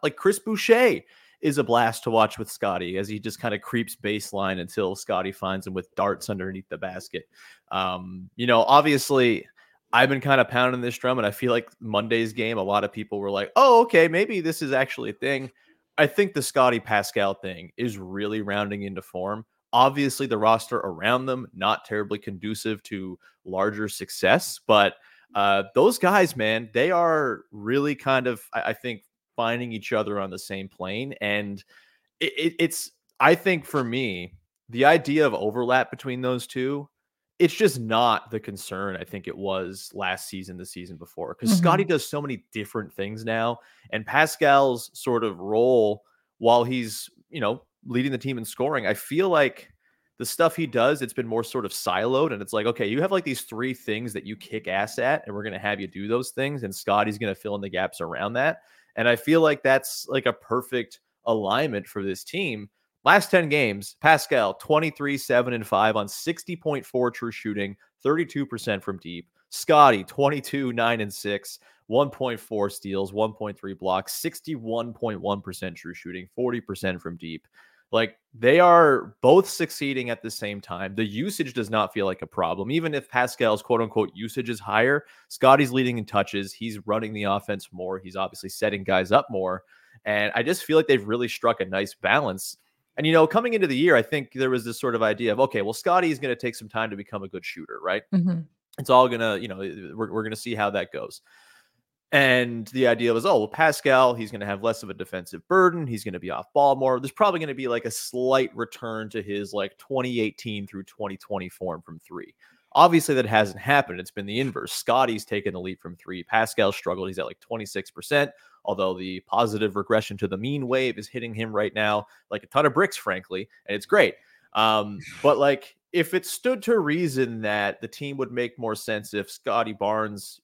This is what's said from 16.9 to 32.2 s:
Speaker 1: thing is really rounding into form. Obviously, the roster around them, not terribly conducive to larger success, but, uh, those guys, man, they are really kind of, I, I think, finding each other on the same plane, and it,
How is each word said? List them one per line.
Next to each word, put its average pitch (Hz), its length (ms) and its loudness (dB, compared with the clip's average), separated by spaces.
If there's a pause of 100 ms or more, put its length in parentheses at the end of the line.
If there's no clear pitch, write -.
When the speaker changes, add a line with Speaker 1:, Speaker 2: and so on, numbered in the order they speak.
Speaker 1:
thing 87 440 -12
is 113 200 -4
really 101 460 -6
rounding 101 400 -4
into 95 180 -10
form. 101 420 -8 (280)
Obviously, 135 540 2
the 113 120 -2
roster 113 400 2
around 107 500 -2
them, 127 260 -6
not 98 320 -2
terribly 107 320 -4
conducive 104 640 -6
to 92 360 -10 (260)
larger 101 420 -2
success, - 800 0
but, 101 300 6 (400)
uh, 101 280 2 (120)
those 208 240 4
guys, 185 360 2
man, 110 380 -2
they 127 160 2
are 160 600 0
really 127 420 -2
kind 131 320 0
of, 120 160 -4 (100)
I, 117 180 -4
I 113 40 -2
think, 113 300 -10 (320)
finding 120 360 -2
each 110 220 -8
other 104 260 -2
on 98 120 -6
the 92 80 -12
same 98 280 -10
plane, 107 540 -8
and 104 420 -4 (560)
it, 156 160 -2